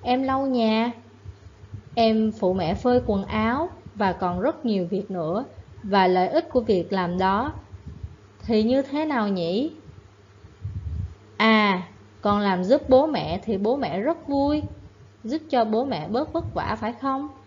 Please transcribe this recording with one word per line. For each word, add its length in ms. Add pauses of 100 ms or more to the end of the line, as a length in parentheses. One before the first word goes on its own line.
em 220
lau 240
nhà, 440 (1040)
em 360
phụ 220
mẹ 200
phơi 320
quần 200
áo 440 (260)
và 180
còn 260
rất 260
nhiều 260
việc 200
nữa. 340 (380)
Và 240
lợi 200
ích 220
của 120
việc 320
làm 240
đó 360 (920)
thì 180
như 180
thế 240
nào 220
nhỉ? 440 (1700)
À, 500 (340)
còn 180
làm 240
giúp 260
bố 180
mẹ 380
thì 120
bố 180
mẹ 240
rất 280
vui, 340 (600)
giúp 260
cho 160
bố 200
mẹ 220
bớt 260
vất 200
vả 260
phải 220
không? 260 (200)